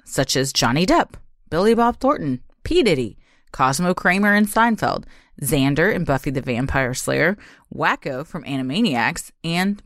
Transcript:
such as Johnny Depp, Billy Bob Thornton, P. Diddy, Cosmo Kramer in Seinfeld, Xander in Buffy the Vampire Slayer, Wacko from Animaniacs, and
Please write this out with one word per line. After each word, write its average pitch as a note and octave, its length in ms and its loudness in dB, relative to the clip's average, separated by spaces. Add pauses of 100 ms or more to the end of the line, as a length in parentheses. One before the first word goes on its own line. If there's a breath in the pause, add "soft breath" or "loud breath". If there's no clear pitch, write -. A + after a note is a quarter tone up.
such - 300 -2
as C3+ 180 -2
Johnny D#3+ 320 2
Depp, D4+ 280 2 (360)
Billy G3 240 2
Bob A#3 260 2
Thornton, D#3 420 -2 (220)
P. E4+ 200 2
Diddy, C3+ 340 0 (340)
Cosmo C#3+ 420 0
Kramer G3+ 420 2
in G#3 100 4
Seinfeld, A3 600 0 (360 soft breath)
Xander C#3+ 520 2
in F3+ 100 -2
Buffy C#3 260 -2
the C3 120 -4
Vampire C3 520 -2
Slayer, C#3 440 -2 (360 loud breath)
Wacko D3+ 540 -4
from D3+ 160 -12
Animaniacs, C3+ 880 -2 (120)
and F#3 420 -2